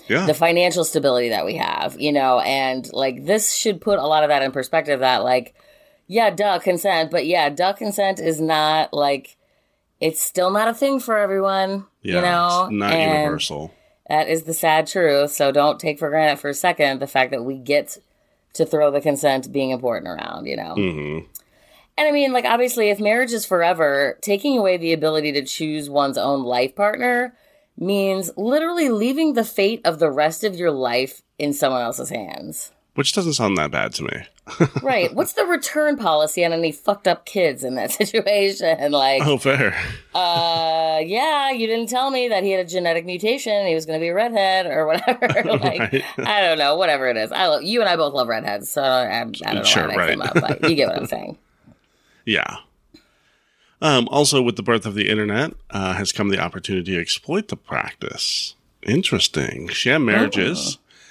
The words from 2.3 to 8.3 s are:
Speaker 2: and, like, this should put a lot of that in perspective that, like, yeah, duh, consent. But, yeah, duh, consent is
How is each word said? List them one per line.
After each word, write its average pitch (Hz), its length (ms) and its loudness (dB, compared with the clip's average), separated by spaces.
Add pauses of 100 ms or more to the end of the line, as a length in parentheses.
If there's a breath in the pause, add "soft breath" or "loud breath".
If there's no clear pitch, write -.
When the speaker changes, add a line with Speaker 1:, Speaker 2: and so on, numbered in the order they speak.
Speaker 2:
and, 131 520 -2
like, 135 340 -4
this 208 300 0
should 202 240 -2
put 202 200 0
a 143 80 -2
lot 156 160 4
of 147 60 2
that 139 120 4
in 135 100 0
perspective 143 500 0
that, 127 220 2
like, 127 300 0 (540 soft breath)
yeah, 214 240 2
duh, 190 280 0
consent. 175 520 0
But, 156 160 0
yeah, 165 220 2
duh, 175 240 0
consent 202 460 -2
is 156 220 -2